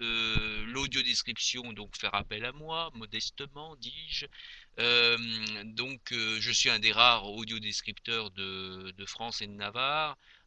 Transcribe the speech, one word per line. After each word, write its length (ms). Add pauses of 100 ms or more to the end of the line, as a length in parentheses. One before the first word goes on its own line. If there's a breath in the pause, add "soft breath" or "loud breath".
euh, 640
l'audiodescription, 1080
donc 220
faire 200
appel 280
à 80
moi, 440
modestement, 800
dis-je. 500 (540 loud breath)
Euh, 380 (460)
donc, 480
euh, 300
je 100
suis 180
un 100
des 120
rares 380
audiodescripteurs 1040
de, 640
de 80
France 360
et 60
de 60
Navarre 640 (300 loud breath)